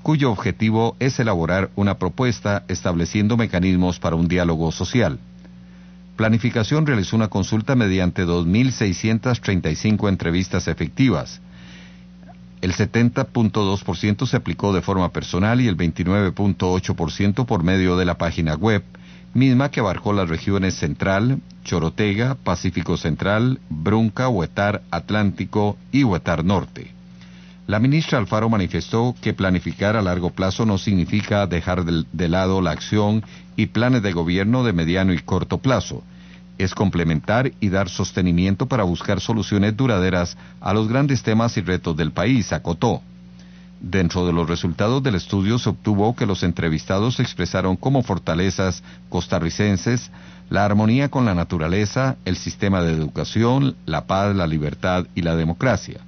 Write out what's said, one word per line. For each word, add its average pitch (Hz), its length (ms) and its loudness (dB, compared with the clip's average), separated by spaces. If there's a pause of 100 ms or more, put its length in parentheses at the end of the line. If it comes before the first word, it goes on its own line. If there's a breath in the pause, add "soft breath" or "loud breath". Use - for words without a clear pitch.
cuyo 143 280 2
objetivo 110 680 0
es 127 200 0
elaborar 92 540 0
una 101 240 0
propuesta 101 680 -2
estableciendo 92 680 0
mecanismos 90 640 2
para 82 180 -2
un 85 120 2
diálogo 82 440 0
social. 87 460 0 (960 loud breath)
Planificación 113 720 2
realizó 113 300 0
una 110 140 2
consulta 110 460 0
mediante 92 480 2
dos 87 220 2
mil 117 260 4
seiscientas 113 720 0
treinta 90 300 0
y 80 40 -2
cinco 104 340 2
entrevistas 90 580 0
efectivas. 82 760 0 (1200 loud breath)
El 92 120 -2
setenta 120 500 2
punto 110 400 0
dos 98 200 0
por 87 140 -4
ciento 107 300 0
se 127 100 0
aplicó 101 360 0
de 90 100 0
forma 95 260 0
personal 98 500 0
y 123 80 2
el 98 60 2
veintinueve 90 580 0
punto 95 400 0
ocho 92 220 0
por 80 180 -4
ciento 101 360 0
por 98 160 0
medio 92 340 2
de 90 80 2
la 87 140 -2
página 82 340 -2
web, 101 300 0 (500 loud breath)
misma 131 380 4
que - 80 -4
abarcó 101 340 0
las 95 160 0
regiones 92 460 0
Central, 95 640 0 (240)
Chorotega, 101 720 0
Pacífico 87 600 -2
Central, 104 640 0 (120)
Brunca, 104 580 0
Huetar, 101 640 0
Atlántico 101 840 -2 (140)
y 139 120 4
Huetar 85 420 0
Norte. 87 460 -2 (720 loud breath)
La 101 140 0
ministra 143 380 2
Alfaro 107 320 0
manifestó 110 720 0
que 104 120 -2
planificar 95 640 0
a 113 60 2
largo 90 300 0
plazo 95 340 0
no 104 120 2
significa 101 680 0
dejar 87 380 -2
de, 82 260 0
de 85 160 -2
lado 92 340 2
la 85 100 0
acción 104 520 0 (320 loud breath)
y 107 120 0
planes 120 360 2
de 101 80 0
gobierno 95 540 2
de 110 80 2
mediano 90 400 2
y 82 60 0
corto 90 400 -2
plazo. - 440 -2 (540 loud breath)
Es 95 180 -2
complementar 87 840 0
y 104 80 0
dar 95 180 0
sostenimiento 92 800 0
para 127 160 2
buscar 92 380 -2
soluciones 104 560 0
duraderas 92 600 0 (220 loud breath)
a 90 140 -2
los 110 160 2
grandes 135 340 2
temas 113 320 2
y 110 60 0
retos 85 340 -2
del 78 160 0
país, 110 400 0
acotó. 98 500 -2 (800 loud breath)
Dentro 90 460 0
de 87 80 2
los 85 160 2
resultados 98 520 0
del 131 140 0
estudio 101 420 0
se 123 120 0
obtuvo 107 480 0
que 123 80 -2
los 98 180 -2
entrevistados 92 800 0
expresaron 92 560 -2
como - 260 0
fortalezas 92 800 -2 (240 loud breath)
costarricenses 98 1040 0 (380 loud breath)
la 98 160 2
armonía 113 440 4
con 139 140 0
la 107 100 2
naturaleza, 95 920 0
el 92 100 -2
sistema 98 460 0
de 85 100 2
educación, 104 960 0
la 76 200 -4
paz, 98 300 2
la 90 120 0
libertad 80 680 -2
y 87 60 -4
la 82 160 0
democracia. 85 720 -2